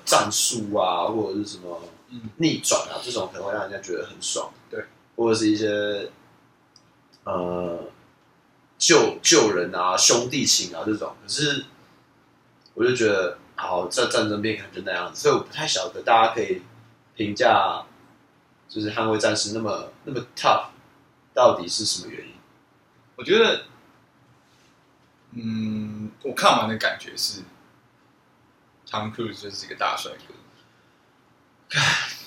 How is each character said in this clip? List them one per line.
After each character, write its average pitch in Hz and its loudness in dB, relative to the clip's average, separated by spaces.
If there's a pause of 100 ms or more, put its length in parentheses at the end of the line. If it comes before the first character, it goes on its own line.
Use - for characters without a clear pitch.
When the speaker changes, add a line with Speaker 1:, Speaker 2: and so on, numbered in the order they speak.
Speaker 1:
战 107 2
术 104 -2
啊， 92 2
或 107 -2
者 104 -4
是 101 -4
什 90 -12
么 87 -14 (280)
Speaker 2:
嗯。 120 -16 (140)
Speaker 1:
逆 147 2
转 - 2
啊， - -10
这 - -8
种 95 -4
可 92 -12
能 95 -6
会 101 -4
让 104 -2
人 95 -8
家 98 -10
觉 90 -8
得 - -6
很 - -18
爽。 - -6 (200)
Speaker 2:
对。 - -8 (320)
Speaker 1:
或 117 2
者 110 4
是 107 2
一 107 4
些， 104 -2 (1120)
呃， 87 -4 (920)
救， - 6
救 117 6
人 90 -2
啊、 90 0
兄 120 4
弟 127 -2
情 90 0
啊 82 -8
这 107 0
种。 - -6
可 - -16
是， 143 -2 (1040)
我 - -4
就 127 4
觉 113 4
得， 95 2 (200)
好， 90 -2
这 - 0
战 117 2
争 104 -2
片 107 -2
可 - -12
能 - -18
就 92 -10 (100)
那 - -2
样 90 -6
子， - -10
所 147 4
以 - 6
我 - 4
不 - -10
太 156 -6
晓 - -2
得 - -12
大 113 6
家 - -4
可 117 0
以 92 -2 (520)
评 104 -4
价， 110 4 (840)
就 107 -8
是 107 -4
《捍 113 0
卫 107 2
战 107 2
士》 101 -2
那 113 -4
么， 104 -6 (120)
那 - -8
么 113 -6 (100)
tough， - 2 (680)
到 127 6
底 87 -8
是 82 -2
什 - -2
么 85 -14
原 - -14
因？ - -20 (840)
Speaker 2:
我 127 -14
觉 180 4
得， - 4 (1700)
嗯， 107 -6 (120)
我 135 -4
看 - 4
完 110 -2
的 110 -4
感 - -4
觉 - -18
是， 98 -6 (1500)
Tom 107 -6
Cruise 107 -8
就 - -12
是 - -12
一 - -12
个 - -12
大 95 -2
帅 - -10
哥。 - -14
<sighs> - - (480)